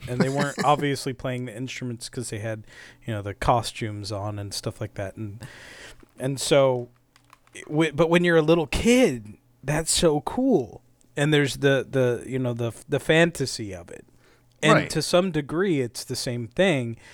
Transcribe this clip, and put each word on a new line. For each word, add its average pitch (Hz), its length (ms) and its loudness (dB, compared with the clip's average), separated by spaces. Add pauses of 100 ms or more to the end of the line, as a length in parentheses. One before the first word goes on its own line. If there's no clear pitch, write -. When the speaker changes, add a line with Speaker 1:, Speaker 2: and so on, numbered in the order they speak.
Speaker 1:
and 120 140 -4
they 135 80 2
weren't 143 300 -2
Speaker 2:
<laughs> - 40 -2
Speaker 1:
obviously 139 480 0
playing 123 340 -6
the 110 100 -12
instruments 123 520 -10
'cause 123 220 -8
they 110 100 -8
had, 110 260 -8 (400)
you 117 80 -4
know, 104 80 -4
the 101 120 -8
costumes 107 800 -2
on 104 260 -6
and 101 140 -10
stuff - 260 -8
like 107 140 -8
that. 98 240 -8
And, 107 280 -12 (720)
and 131 200 -4
so, 131 500 2 (680)
it - 100 -16
w-, 151 260 0
but 160 180 2
when 175 140 6
you're 175 140 4
a 160 60 8
little 160 240 4
kid, 147 680 2 (300)
that's 151 280 -2
so 151 300 2
cool. 226 600 0 (340)
And 151 160 2
there's 139 240 2
the, 135 320 2
the, 123 400 0
you 127 80 -4
know, 123 160 -2
the, 117 180 -4 (160)
the 143 120 -2
fantasy 156 720 2
of 87 160 -14
it. - 160 -18 (560)
And 156 120 6
Speaker 2:
Right. 95 180 4
Speaker 1:
to 156 100 -2
some 180 300 2
degree, 156 500 0
it's - 220 -6
the 127 120 -8
same 120 320 -6
thing, 135 500 0 (160)